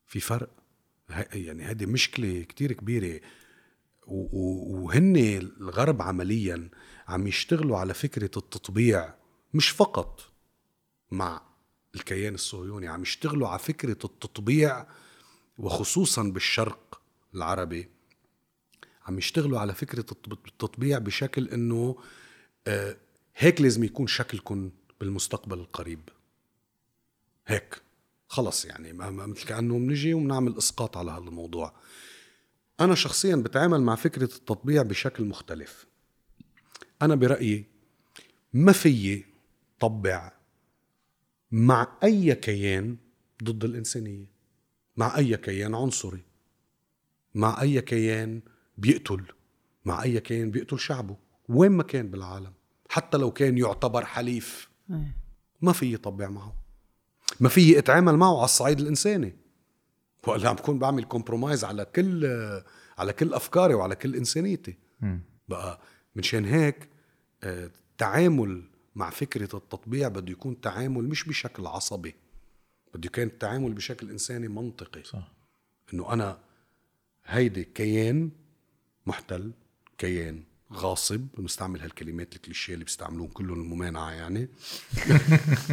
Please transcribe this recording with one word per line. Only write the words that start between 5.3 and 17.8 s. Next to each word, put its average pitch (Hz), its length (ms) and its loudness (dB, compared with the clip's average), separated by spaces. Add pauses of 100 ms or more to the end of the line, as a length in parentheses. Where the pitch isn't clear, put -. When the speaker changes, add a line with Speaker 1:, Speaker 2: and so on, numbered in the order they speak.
Speaker 1:
عمليًا 90 680 -2 (380)
عم 92 200 -2
يشتغلوا 147 500 0
على 95 160 -2
فكرة 104 440 -4
التطبيع، 98 760 0 (400)
مش 151 160 4
فقط - 520 0 (880)
مع 90 300 -6 (540)
الكيان 98 380 -6
الصهيوني، 95 540 -10
عم 82 140 -10
يشتغلوا 143 460 -2
على 90 120 -4
فكرة 127 460 -6
التطبيع، 127 800 -2 (720)
وخصوصًا 107 640 0
بالشرق - 800 -4 (340)
العربي 87 540 -4 (1160)